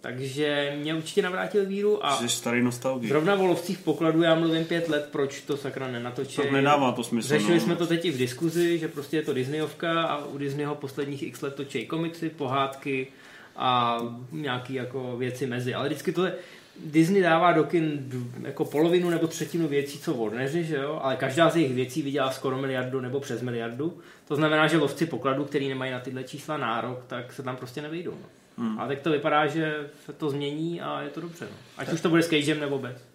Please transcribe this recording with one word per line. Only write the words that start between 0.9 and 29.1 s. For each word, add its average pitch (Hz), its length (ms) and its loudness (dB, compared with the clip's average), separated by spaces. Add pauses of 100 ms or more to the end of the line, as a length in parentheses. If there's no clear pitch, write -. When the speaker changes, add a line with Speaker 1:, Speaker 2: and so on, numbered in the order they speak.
Speaker 1:
určitě 160 260 0
navrátil 185 440 0
víru 202 400 0
a 120 100 2
Speaker 2:
Jsi 120 140 -2
starý 120 320 0
nostalgik. 123 480 0
Speaker 1:
zrovna 160 260 4
o 190 100 2
Lovcích 180 320 0
pokladů 160 440 2
já 165 140 6
mluvím 165 300 2
pět 165 240 -2
let, 147 220 0
proč 139 300 -2
to 143 160 -2
sakra 131 340 -6
nenatočí. 123 460 -6
Speaker 2:
Tak 139 140 2
nedává 139 400 6
to 117 120 -2
smysl, 113 240 0
Speaker 1:
Řešili 151 260 4
Speaker 2:
no. 170 60 6
Speaker 1:
jsme 170 160 2
to 170 120 0
teď 170 180 0
i 170 60 2
v 131 60 -2
diskuzi, 165 600 2
že 156 100 -2
prostě 147 300 -4
je 151 60 2
to 147 100 -2
Disneyovka 156 680 0
a 143 220 -2
u 143 120 -10
Disneyho 143 380 -2
posledních 143 480 -6
x - 180 -10
let 139 140 -6
točí 131 300 -6
komiksy, 165 440 -4
pohádky 135 760 -2 (480)
a 120 420 2 (340)
nějaký 131 420 -4
jako 127 440 -6
věci 127 300 -4
mezi. 123 260 -4
Ale 120 160 -2
vždycky 156 220 -4
to 175 140 2
je, 180 80 -2 (520)
Disney 160 360 6
dává 170 300 6
do 156 120 6
kin 160 360 2
d-, 123 480 -8
jako 139 180 -2
polovinu 175 440 4
nebo 160 180 2
třetinu 160 400 -2
věcí, 143 320 0
co 165 140 -2
Warneri, 127 500 0
že 156 120 -2
jo? 147 280 -2
Ale 131 120 2
každá 156 340 4
z 156 60 0
jejich 143 180 4
věcí 127 280 -2
vydělá 135 300 0
skoro 131 260 -2
miliardu 131 440 -2
nebo 123 180 -4
přes 120 220 -6
miliardu. 120 560 -4 (300)
To 151 80 -2
znamená, 156 320 6
že 160 100 4
Lovci 147 280 2
pokladů, 135 400 0
který 139 240 -2
nemají 131 220 -4
na 127 80 -6
tyhle 127 240 -8
čísla 147 340 -8
nárok, 120 500 -2
tak 123 260 -10
se 135 100 -10
tam 127 120 -6
prostě 131 260 -10
nevejdou, 156 300 -8
no. - 160 -14 (300)
Speaker 2:
Hmm. 110 220 -4
Speaker 1:
A 113 80 -4
tak 139 120 -4
to 165 120 0